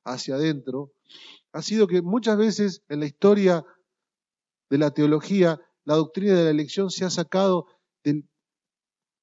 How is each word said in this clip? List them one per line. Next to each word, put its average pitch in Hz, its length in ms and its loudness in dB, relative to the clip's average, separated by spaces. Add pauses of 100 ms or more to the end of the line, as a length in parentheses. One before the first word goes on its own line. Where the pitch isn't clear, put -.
hacia 127 320 -8
adentro, 143 580 -6 (600)
ha 160 100 -10
sido 214 240 2
que 180 160 0
muchas 214 340 -2
veces 208 520 -2
en 147 100 -6
la 151 80 -4
historia 190 580 2 (1040)
de 139 80 2
la 147 140 2
teología, 156 680 0 (240)
la 147 100 0
doctrina 190 400 0
de 170 100 4
la 160 60 2
elección 156 400 -2
se 175 140 -6
ha 180 60 -4
sacado 185 580 -2 (340)
del, 147 260 -4 (960)